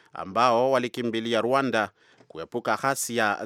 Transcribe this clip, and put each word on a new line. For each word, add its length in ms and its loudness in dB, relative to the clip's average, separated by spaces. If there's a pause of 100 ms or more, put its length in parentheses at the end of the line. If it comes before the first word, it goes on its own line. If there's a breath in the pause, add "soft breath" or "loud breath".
(120 soft breath)
ambao 580 2
walikimbilia 680 -2
Rwanda 500 0 (380 soft breath)
kuepuka 480 -4
ghasia 680 0